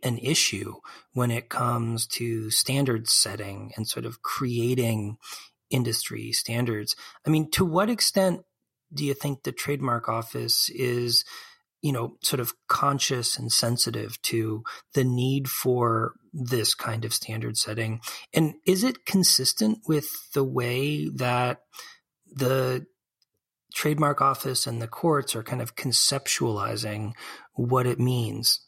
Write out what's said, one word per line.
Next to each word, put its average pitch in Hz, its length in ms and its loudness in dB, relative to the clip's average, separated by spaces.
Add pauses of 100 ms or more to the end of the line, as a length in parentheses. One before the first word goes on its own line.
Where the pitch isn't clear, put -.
an 120 140 0
issue 117 560 0 (380)
when 123 200 0
it 117 160 -4
comes 117 580 0
to 113 440 -4
standard 127 580 2
setting 104 680 0
and 110 120 -4
sort 117 180 -6
of 117 160 -10
creating 117 920 0 (540)
industry 113 600 -2
standards. 113 640 -2 (320)
I 151 40 4
mean, 156 220 2
to - 120 4
what 180 260 2
extent 190 520 2 (520)
do 143 100 -2
you 139 100 2
think 139 280 -4
the 135 100 -4
trademark 135 560 -2
office 113 600 0
is, 120 540 2 (580)
you 147 100 2
know, 117 300 -2
sort - 160 0
of 117 140 -2 (160)
conscious 139 720 0
and 120 120 -4
sensitive 113 720 0
to 110 400 -2 (320)
the 135 100 4
need 131 440 2
for 117 640 2 (180)
this 123 440 0
kind 113 280 -4
of 117 80 -4
standard 113 440 -4
setting? 113 440 -2 (320)
And 156 220 2 (120)
is 190 180 4
it 254 200 -2
consistent - 720 2 (100)
with - 440 -2
the 139 120 2
way 131 640 -2
that 123 540 0 (680)
the 131 540 0 (840)
trademark 147 480 2
office 135 460 2
and 117 160 -4
the 113 60 -6
courts 151 480 0
are 110 80 -6
kind 123 180 -4
of 117 140 -10
conceptualizing 110 1400 0 (420)
what 123 320 2
it 123 140 0
means 117 680 2